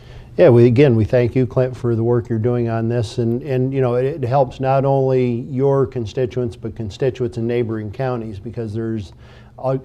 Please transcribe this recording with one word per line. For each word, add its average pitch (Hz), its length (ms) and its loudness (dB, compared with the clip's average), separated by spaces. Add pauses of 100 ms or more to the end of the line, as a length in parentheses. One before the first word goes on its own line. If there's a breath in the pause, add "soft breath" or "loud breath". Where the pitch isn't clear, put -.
(360 loud breath)
Yeah, 170 140 6
we, 120 160 8
again, 127 300 6
we 107 100 4
thank 120 300 2
you, 131 100 2
Clint, 127 320 -2
for 117 180 -2
the 113 80 0
work 120 240 0
you're 113 120 -2
doing 120 300 0
on 113 200 -2
this, 120 300 -2
and, 120 240 -2
and 131 280 -2
you 135 100 0
know, 120 140 0
it, 127 100 2
it 143 180 -4
helps 131 360 0
not 135 240 2
only 131 580 2
your 139 440 0
constituents, 123 720 -4
but - 200 -10
constituents 120 600 -4
in 113 80 -4
neighboring 110 460 -4
counties, 117 480 -6
because 110 340 -10
there's 113 400 -6 (460 loud breath)
o-, 135 260 -2